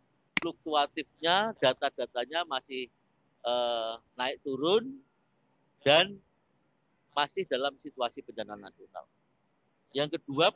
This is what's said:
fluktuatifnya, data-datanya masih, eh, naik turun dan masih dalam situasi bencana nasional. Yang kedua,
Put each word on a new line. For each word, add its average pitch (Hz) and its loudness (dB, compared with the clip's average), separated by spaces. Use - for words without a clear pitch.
fluktuatifnya, 165 0
data-datanya 131 0
masih, 131 -6
eh, 120 0
naik 127 -4
turun 175 0
dan 180 4
masih 147 -2
dalam 139 -2
situasi 127 -6
bencana 107 -10
nasional. 95 -16
Yang 147 -2
kedua, 151 2